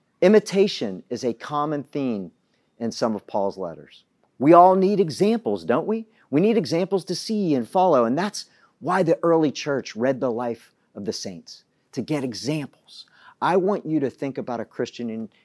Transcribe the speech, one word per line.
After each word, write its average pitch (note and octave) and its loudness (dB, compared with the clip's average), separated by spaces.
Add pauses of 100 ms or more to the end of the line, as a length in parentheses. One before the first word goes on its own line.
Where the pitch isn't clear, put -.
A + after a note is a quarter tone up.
(220)
Imitation F#3+ 2
is A#2+ -8
a A#2 -2
common D3 -6
theme A#2 -6 (460)
in A2+ -6
some A2 -2
of G2+ -10
Paul's G2 -4
letters. D#2+ -12 (340)
We D3 6
all F3+ 10
need F#3+ 2
examples, G3+ 0
don't D#3+ 0
we? A3 -4 (240)
We C#3+ 2
need G#3+ 4
examples F3+ -2
to F3+ -6
see G3 -2
and A#2+ -2
follow, E3+ 4
and B2 0
that's G3 -4 (340)
why F#3 0
the E3 2
early E3 4
church C3+ -6
read B2 -2
the B2+ -2
life A#2 -8 (220)
of G#2 -12
the G2 -4
saints, - -14 (280)
to - -8
get C#3 -4
examples. B2+ -8 (380)
I E3+ 2
want F#3 0
you D#3 -2
to C3+ 0
think C3+ -8
about A#2+ -6
a G#2+ -8
Christian A#2+ -8
in A2 -10 (160)